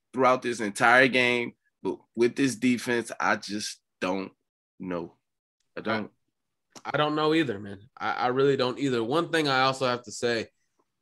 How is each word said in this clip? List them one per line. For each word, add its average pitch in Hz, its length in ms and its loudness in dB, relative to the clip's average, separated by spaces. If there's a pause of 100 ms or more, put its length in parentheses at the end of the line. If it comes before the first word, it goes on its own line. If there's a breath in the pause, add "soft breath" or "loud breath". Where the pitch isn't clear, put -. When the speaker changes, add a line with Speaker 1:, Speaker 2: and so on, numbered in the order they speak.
(120)
Speaker 1:
throughout 127 300 2
this 120 180 -6
entire 120 480 6
game. 123 440 2 (300)
But 92 160 -4 (180)
with 120 180 2
this 135 220 0
defense, 120 640 0
I 101 160 2
just 104 440 -10 (200)
don't 95 320 -4 (480)
know. 87 340 -8 (640)
I - 60 -10
don't. - 280 -4 (720)
Speaker 2:
I, 113 100 -8
I - 20 0
don't 151 180 0
know 156 200 2
either, 127 240 0
man. 104 200 -14 (200)
I, 104 140 -4
I - 160 -2
really 135 280 2
don't 123 220 -2
either. 127 260 0
One 151 260 -2
thing 156 180 0
I 131 140 2
also 131 240 0
have 120 180 -2
to 104 80 -16
say, 113 360 -4 (540)